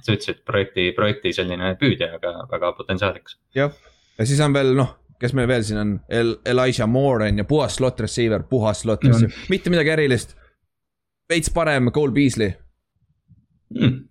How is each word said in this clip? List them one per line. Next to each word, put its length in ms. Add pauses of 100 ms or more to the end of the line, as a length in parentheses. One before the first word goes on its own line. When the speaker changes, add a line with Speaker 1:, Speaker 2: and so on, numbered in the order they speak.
Speaker 1:
sa 140
ütlesid, 260
projekti, 460 (100)
projekti 340
selline 440
püüdja, 420
aga 160 (160)
väga 240
potentsiaalikas. 640 (140)
Speaker 2:
Jah. 180 (480)
Ja 80
siis 160
on 120
veel, 200
noh, 180 (220)
kes 180
meil 140
veel 160
siin 160
on? 160 (160)
El-, 320
Elijah 480
Moore 400
on 80
ja 80
puhas 320
slot 240
receiver, 400
puhas 400
slot 240
Speaker 1:
Mhm. 80
Speaker 2:
receiver. 320
Mitte 240
midagi 240
erilist. 400 (920)
Veits 260
parem 400
Cole 160
Beasley. 400 (1200)
Speaker 1:
Hmm. 260 (140)